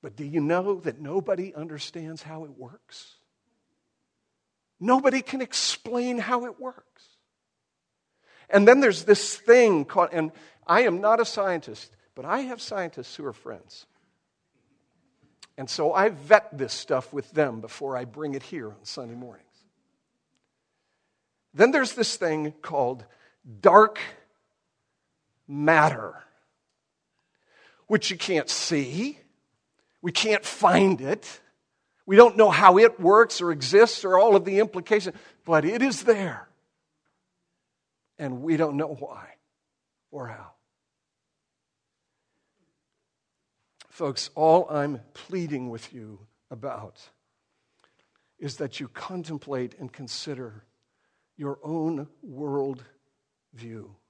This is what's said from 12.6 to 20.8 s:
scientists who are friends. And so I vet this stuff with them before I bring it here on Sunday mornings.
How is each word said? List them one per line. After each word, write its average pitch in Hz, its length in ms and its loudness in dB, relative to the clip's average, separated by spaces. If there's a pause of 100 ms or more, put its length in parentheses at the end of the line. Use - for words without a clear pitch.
scientists 170 540 -12
who 151 100 -16
are 131 80 -10
friends. - 540 -20 (1700)
And 131 140 -14
so 160 220 -2
I 196 160 2
vet 151 500 4
this 131 140 -6
stuff - 400 -6
with 143 180 -10
them 135 300 -2
before 131 360 -10
I 123 80 -8
bring 139 300 -10
it 139 80 -10
here 123 280 -12
on 104 140 -20
Sunday 120 300 -14
mornings. 123 320 -20 (2000)